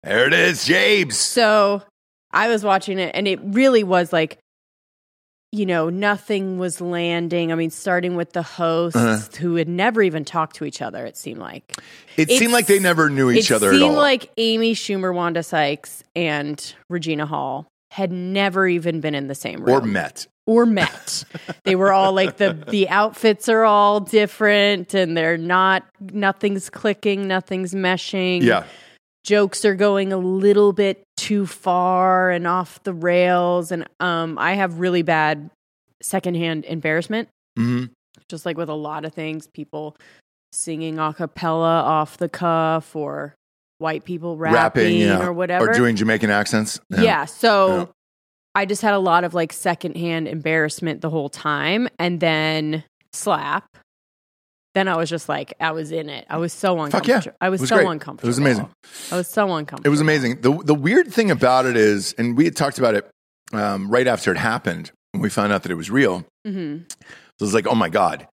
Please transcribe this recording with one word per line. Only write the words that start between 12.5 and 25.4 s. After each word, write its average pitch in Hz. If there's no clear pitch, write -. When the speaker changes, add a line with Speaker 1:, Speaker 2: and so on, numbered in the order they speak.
Speaker 1:
like 240
they 202
Speaker 2:
s-, 190
Speaker 1:
never 165
knew 135
each 120
Speaker 2:
it -
Speaker 1:
other 104
at 95
Speaker 2:
seemed -
Speaker 1:
all. 294
Speaker 2:
like 277
Amy 226
Schumer, 190
Wanda 170
Sykes, 151
and 147
Regina 156
Hall 143
had 196
never 190
even 170
been 151
in 139
the 139
same -
room. 123
Speaker 1:
Or 131
met. 98
Speaker 2:
Or 233
met. -
Speaker 1:
<laughs> -
Speaker 2:
They 190
were 190
all 190
like, 190
the, 185
the 196
outfits 208
are 226
all 208
different, 208
and 175
they're 165
not, 185